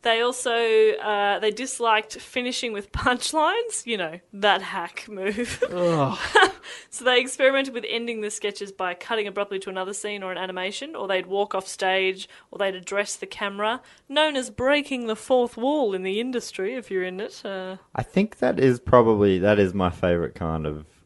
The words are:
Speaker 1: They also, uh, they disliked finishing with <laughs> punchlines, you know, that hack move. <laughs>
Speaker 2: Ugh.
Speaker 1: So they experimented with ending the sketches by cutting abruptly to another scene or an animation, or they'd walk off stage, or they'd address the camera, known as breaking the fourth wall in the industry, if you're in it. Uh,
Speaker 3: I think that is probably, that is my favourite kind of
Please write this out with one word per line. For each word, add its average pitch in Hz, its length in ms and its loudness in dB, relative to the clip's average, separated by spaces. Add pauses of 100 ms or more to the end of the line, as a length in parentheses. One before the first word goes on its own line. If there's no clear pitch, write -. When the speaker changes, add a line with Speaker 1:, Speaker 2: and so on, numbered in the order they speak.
Speaker 1:
They 226 140 2
also, 247 320 -2 (500)
uh, 202 380 0
they 214 100 0
disliked 220 720 -2
finishing 247 520 -6
with 202 200 -10
<laughs> - 100 -6
punchlines, 311 840 0
you 233 100 -4
know, 175 240 -6 (140)
that 196 280 2
hack 185 460 -8
move. 208 580 -4
<laughs> - 60 -6
Speaker 2:
Ugh. 170 440 2 (760)
Speaker 1:
So - 140 -14
they 247 160 6
experimented 269 540 2
with 233 140 -6
ending 233 320 -4
the 208 100 -4
sketches 202 400 -8
by 185 240 -6
cutting 214 320 -4
abruptly 202 320 -4
to 196 100 -10
another 190 240 -6
scene 208 300 -8
or 185 80 -8
an 180 80 -6
animation, 185 560 -6
or 196 140 -8
they'd 185 180 -2
walk 196 300 -2
off 190 100 -4
stage, 190 640 -2 (240)
or - 60 -18
they'd 190 180 -2
address 196 400 -4
the - 100 -12
camera, 208 560 -4 (260)
known 302 280 2
as 254 120 -4
breaking 262 600 0
the 220 80 -2
fourth 247 400 0
wall 254 360 0
in 185 120 -4
the 190 160 -2
industry, 240 560 -6
if 233 120 -10
you're 190 140 -2
in 180 160 -6
it. - 260 -12
Uh, 190 320 -8 (200)
Speaker 3:
I 123 80 -4
think - 340 0
that - 220 0
is 127 180 6
probably, 104 640 6
that 104 180 6
is 95 160 4
my 92 160 2
favourite 85 460 0
kind 80 300 -2
of 76 200 -6 (200)